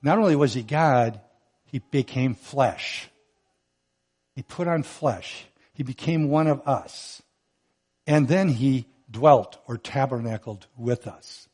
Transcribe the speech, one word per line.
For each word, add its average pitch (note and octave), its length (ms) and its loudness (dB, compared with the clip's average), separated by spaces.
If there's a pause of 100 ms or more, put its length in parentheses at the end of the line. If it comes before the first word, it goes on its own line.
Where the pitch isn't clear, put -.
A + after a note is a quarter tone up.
Not D#3+ 180 2
only F#3+ 160 4
was C#3 180 2
he A#2+ 100 -6
God, B2 580 2 (440)
he C3+ 140 -8
became C3 560 -2
flesh. - 720 -4 (1300)
He C3+ 60 -12
put - 260 -6
on E3 160 0
flesh. - 640 -6 (280)
He D3 100 -6
became D3+ 460 0
one D#3 180 4
of C#3+ 200 0
us. - 540 -6 (840)
And D3+ 220 4
then F#3 220 2
he C3 360 2 (240)
dwelt A#2+ 560 0
or A#2+ 120 -10
tabernacled A#2 920 -6 (100)
with A#2+ 300 -4
us. - 460 -20